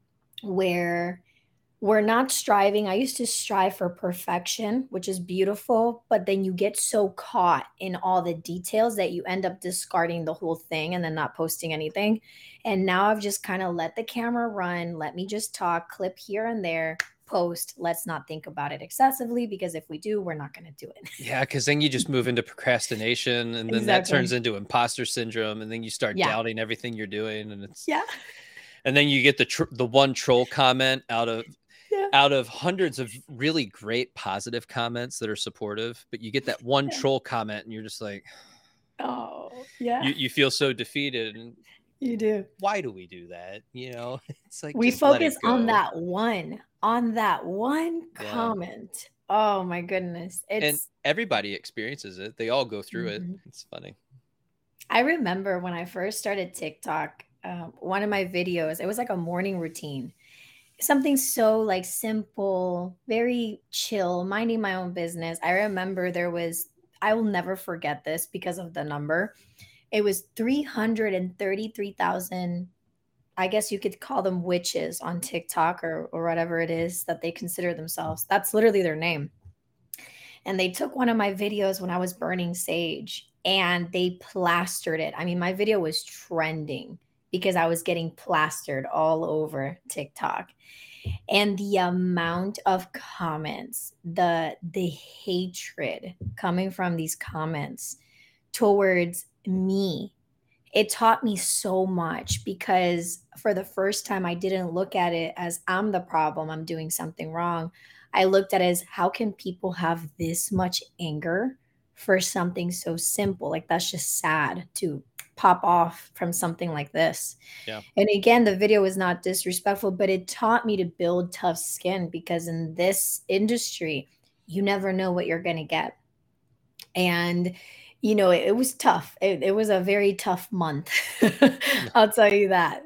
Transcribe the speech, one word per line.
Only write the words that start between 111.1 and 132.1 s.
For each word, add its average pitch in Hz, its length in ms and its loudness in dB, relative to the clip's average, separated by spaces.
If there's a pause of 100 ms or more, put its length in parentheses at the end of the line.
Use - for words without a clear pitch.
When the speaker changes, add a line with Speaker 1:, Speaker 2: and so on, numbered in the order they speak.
Speaker 1:
for 185 260 4
something 175 520 -2
so 165 240 -4
simple? 190 540 -2
Like, 160 180 -4
that's - 220 0
just - 280 -2
sad 160 580 0
to 147 260 -2 (340)
pop 180 280 6
off 170 500 4
from 170 180 -2
something 170 400 -2
like 147 200 -6
this. - 440 0 (300)
Speaker 2:
Yeah. 110 160 -8 (140)
Speaker 1:
And 202 180 6
again, 233 300 8
the 196 120 4
video 208 260 6
was 190 140 2
not 180 260 0
disrespectful, 190 680 0
but 190 180 2
it 185 180 0
taught 226 380 2
me 214 120 2
to 180 80 2
build 175 460 0
tough 170 260 -2
skin, 180 520 -4
because 170 380 -4
in 165 280 -4
this 185 520 0
industry, 190 800 0 (380)
you 190 160 -2
never 196 300 0
know 185 200 0
what 180 140 0
you're 165 160 -2
gonna 165 220 -2
get. - 340 -4 (960)
And, 175 600 2 (480)
you 214 120 4
know, 196 160 8
it, 175 180 6
it 214 80 6
was 262 180 0
tough. - 460 2
It, 185 220 2
it 196 100 4
was 214 180 2
a 190 100 4
very 202 340 4
tough 185 380 -2
month. 160 400 -2 (280)
<laughs> 262 760 4
I'll 214 180 8